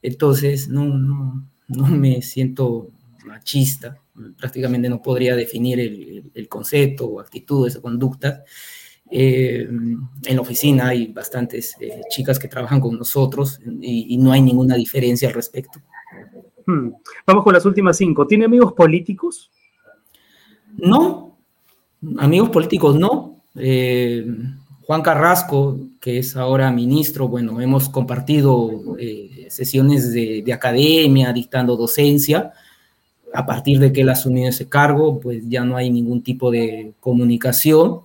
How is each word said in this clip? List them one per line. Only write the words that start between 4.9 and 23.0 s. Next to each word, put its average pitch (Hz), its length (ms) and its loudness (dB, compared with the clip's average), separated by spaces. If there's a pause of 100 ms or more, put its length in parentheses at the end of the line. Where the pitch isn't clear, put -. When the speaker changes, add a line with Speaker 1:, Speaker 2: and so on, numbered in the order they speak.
Speaker 1:
podría 127 360 0
definir 120 420 -4
el, 104 240 -6
el, 104 320 -20
el 113 140 -16
concepto 135 580 -2
o 104 140 -10
actitudes 123 560 -4
o - 60 -20
conductas. 131 580 -6 (680)
Eh, 127 580 0
en 120 680 -6
la 127 40 0
oficina 127 480 0
hay 120 180 -2
bastantes, 117 760 -10
eh, - 280 -14
chicas 135 300 -2
que 135 100 -10
trabajan 131 320 -2
con 117 180 -4
nosotros 135 600 -4 (200)
y, 120 340 -4
y 123 40 0
no 131 140 6
hay 135 100 6
ninguna 127 320 4
diferencia 123 540 -2
al 113 60 -6
respecto. 131 440 -10 (880)
Speaker 2:
Hmm. 143 240 -2 (360)
Vamos 196 180 6
con 196 100 6
las 180 100 4
últimas 190 320 4
cinco. 147 300 2
¿Tiene 214 180 4
amigos 240 280 4
políticos? 180 800 0 (1300)
Speaker 1:
No, 254 640 2 (800)
amigos 180 320 4
políticos 156 480 2
no. 214 420 -2 (140)